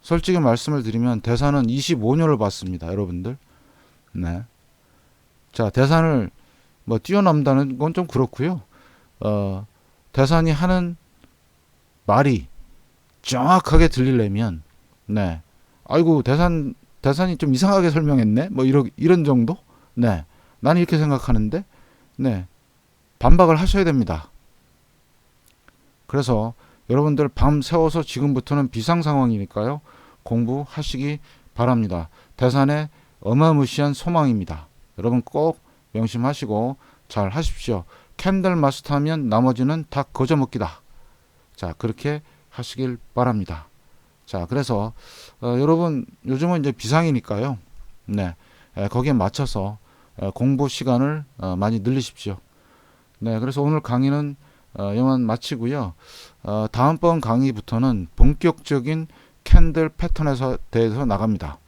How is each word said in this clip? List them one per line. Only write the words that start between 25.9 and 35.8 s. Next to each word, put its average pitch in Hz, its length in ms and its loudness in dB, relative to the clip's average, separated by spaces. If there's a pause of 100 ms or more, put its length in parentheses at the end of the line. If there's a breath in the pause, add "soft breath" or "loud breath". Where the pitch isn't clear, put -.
그래서 117 480 0 (340 soft breath)
여러분들 143 400 2
밤 147 320 2
새워서 160 420 0
지금부터는 139 680 -2
비상 165 320 -2
상황이니까요. 127 800 -2 (400 loud breath)
공부하시기 139 960 -4 (360 soft breath)
바랍니다. 110 540 0 (300 soft breath)
대산의 139 500 0 (320 soft breath)
어마무시한 143 720 2
소망입니다. 123 760 -2 (280)
여러분 120 240 -2
꼭 156 400 -4 (320 soft breath)